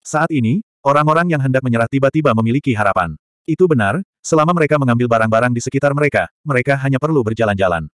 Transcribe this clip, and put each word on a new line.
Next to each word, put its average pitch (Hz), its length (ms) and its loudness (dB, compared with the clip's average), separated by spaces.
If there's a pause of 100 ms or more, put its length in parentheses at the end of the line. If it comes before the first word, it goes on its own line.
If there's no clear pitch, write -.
Saat 160 320 -2
ini, 139 320 0 (160)
orang-orang 151 480 2
yang 147 160 -4
hendak 131 160 0
menyerah 117 320 0
tiba-tiba 139 400 2
memiliki 113 400 0
harapan. 95 480 -2 (220)
Itu 165 240 0
benar, 123 320 0 (240)
selama 160 320 2
mereka 151 240 2
mengambil 123 320 0
barang-barang 113 400 2
di 120 80 -2
sekitar 135 400 -2
mereka, 139 320 -2 (160)
mereka 139 320 -2
hanya 135 240 -2
perlu 151 240 0
berjalan-jalan. 98 680 -2